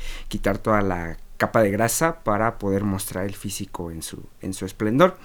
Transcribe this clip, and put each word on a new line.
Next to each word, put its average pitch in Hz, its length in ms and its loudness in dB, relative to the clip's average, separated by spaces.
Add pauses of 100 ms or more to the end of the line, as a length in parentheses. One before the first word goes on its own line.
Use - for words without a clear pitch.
(260)
quitar 101 320 0
toda 107 240 4
la 87 340 -2 (200)
capa 113 260 4
de 101 80 6
grasa 117 540 0
para 110 340 2
poder 98 240 0
mostrar 98 420 -2
el 101 120 -6
físico 92 560 -8
en 82 100 -8
su, - 240 -10 (160)
en 95 100 -4
su 95 140 -6
esplendor. 127 580 4